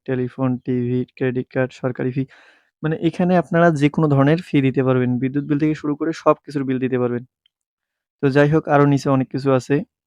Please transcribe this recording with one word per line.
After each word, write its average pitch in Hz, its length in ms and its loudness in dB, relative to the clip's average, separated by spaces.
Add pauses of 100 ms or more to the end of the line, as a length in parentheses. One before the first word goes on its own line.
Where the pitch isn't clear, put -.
টেলিফোন, 127 540 -4
টিভি, 123 420 -4 (120)
ক্রেডিট 127 380 -4
কার্ড, 131 240 -2
সরকারি 131 380 -6
ফি। 135 120 -4 (600)
মানে 156 180 -2
এখানে 175 360 -2
আপনারা 170 340 2
যে 147 180 2
কোনো 156 180 0
ধরনের 147 340 2
ফি - 200 -2
দিতে 131 220 0
পারবেন। 127 340 0
বিদ্যুৎ 135 280 -4
বিল 143 140 -2
থেকে 156 160 0
শুরু 147 200 -4
করে 156 180 -4
সব 156 260 2
কিছুর 143 240 -6
বিল 131 160 -2
দিতে 127 200 -2
পারবেন। 120 240 -2 (1000)
তো - 60 4
যাই 147 200 4
হোক 156 180 2
আরও 143 180 4
নিচে 143 240 2
অনেক 131 200 0
কিছু 139 240 -4
আছে। 131 220 0 (320)